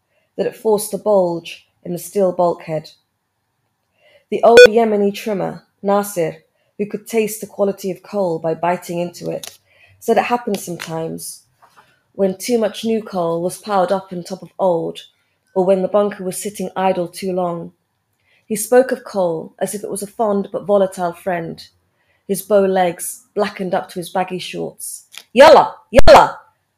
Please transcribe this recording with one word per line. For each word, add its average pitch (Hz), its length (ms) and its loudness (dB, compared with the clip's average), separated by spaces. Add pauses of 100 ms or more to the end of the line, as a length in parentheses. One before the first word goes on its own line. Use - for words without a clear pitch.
(360)
that 196 100 -2
it - 100 -6
forced 208 380 -2
a 196 40 -8
bulge 175 680 -2 (160)
in 175 100 -10
the 170 60 -6
steel 185 340 0
bulkhead. 170 600 -4 (1400)
The - 140 -2
old 233 240 8
Yemeni 208 440 0
trimmer, 180 520 -8 (180)
Nasir, 196 640 -4 (340)
who 208 80 -4
could 208 220 -14
taste 220 320 -2
the 208 80 -10
quality 196 420 -4
of - 140 -12
coal 180 340 -4
by 160 160 -4
biting 175 460 -4
into 170 300 -8
it, - 280 -12 (420)
said 226 180 2
it 214 60 2
happened 233 360 -4
sometimes 165 840 -10 (680)
when 190 240 -2
too 240 220 -2
much 220 260 -2
new 226 180 -2
coal 170 400 -4
was 180 160 -4
piled 196 320 0
up 190 220 -4
on 175 100 -10
top 180 200 -14
of 170 160 -20
old, 165 420 -2 (540)
or 185 100 0
when 190 180 2
the 185 60 -2
bunker 208 340 -2
was 180 140 -8
sitting 202 400 -8
idle 185 320 0
too 190 240 -8
long. 175 400 -6 (760)
He 220 80 -6
spoke 254 380 2
of - 120 -6
coal 175 540 -4
as 185 160 -6
if 202 80 -10
it - 80 -10
was 196 120 -8
a 196 40 -8
fond 202 460 -2
but 190 140 -8
volatile 185 480 0
friend, 165 520 -8 (600)
his 190 140 -4
bow 196 240 4
legs 185 580 -2 (100)
blackened 196 400 -4
up - 160 -4
to - 80 -10
his 165 120 -10
baggy 185 280 -4
shorts. - 680 -12 (260)
"Yalla, 240 420 8 (160)
yalla! 202 480 10 (400)